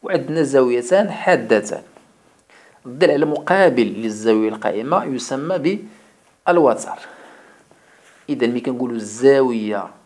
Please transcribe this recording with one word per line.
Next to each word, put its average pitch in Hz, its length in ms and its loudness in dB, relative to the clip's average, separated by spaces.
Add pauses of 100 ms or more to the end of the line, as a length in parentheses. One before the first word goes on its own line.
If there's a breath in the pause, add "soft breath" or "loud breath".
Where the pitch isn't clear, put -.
وعندنا 160 400 -2
زاويتان 135 680 2
حادتان. 113 720 0 (1040 soft breath)
الضلع 135 280 2
المقابل 151 720 2
للزاوية 110 640 0
القائمة 107 560 -2
يسمى 147 800 -4 (640 loud breath)
بالوتر. 165 520 2 (1300 loud breath)
إذا 123 180 -2
ملي 120 140 -2
كنقولوا 123 360 -6
الزاوية 110 920 0 (180)